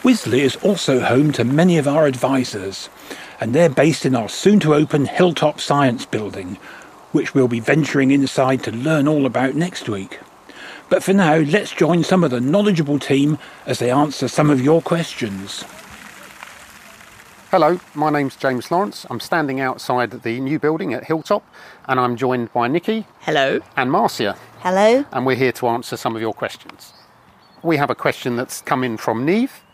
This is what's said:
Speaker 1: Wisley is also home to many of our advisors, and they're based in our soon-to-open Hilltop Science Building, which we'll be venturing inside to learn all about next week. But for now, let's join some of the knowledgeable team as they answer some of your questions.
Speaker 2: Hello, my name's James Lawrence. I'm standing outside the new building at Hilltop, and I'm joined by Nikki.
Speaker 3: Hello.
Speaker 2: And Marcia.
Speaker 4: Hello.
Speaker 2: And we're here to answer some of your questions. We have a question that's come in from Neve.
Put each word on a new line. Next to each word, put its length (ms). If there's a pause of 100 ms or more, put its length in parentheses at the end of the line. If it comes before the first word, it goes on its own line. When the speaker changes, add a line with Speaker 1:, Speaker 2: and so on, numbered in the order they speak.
Speaker 1:
Wisley 340
is 180
also 440
home 320
to 120
many 320
of 120
our 180
advisors, 800 (520)
and 120
they're 160
based 380
in 80
our 140
soon-to-open 800
Hilltop 540
Science 460
Building, 480 (560)
which 240
we'll 140
be 100
venturing 540
inside 500
to 80
learn 380
all 180
about 300
next 320
week. 320 (680)
But 140
for 100
now, 260
let's 340
join 320
some 180
of 80
the 100
knowledgeable 600
team 380 (280)
as 140
they 100
answer 380
some 220
of 120
your 180
questions. 840 (1900)
Speaker 2:
Hello, 300 (140)
my 140
name's 280
James 340
Lawrence. 400
I'm 100
standing 400
outside 520
the 280
new 200
building 340
at 100
Hilltop, 400 (420)
and 120
I'm 180
joined 360
by 160
Nikki. 360 (160)
Speaker 3:
Hello. 380 (180)
Speaker 2:
And 140
Marcia. 460 (240)
Speaker 4:
Hello. 500
Speaker 2:
And 160
we're 100
here 160
to 140
answer 300
some 180
of 80
your 100
questions. 600 (720)
We 120
have 140
a 60
question 400
that's 260
come 220
in 120
from 300
Neve. 480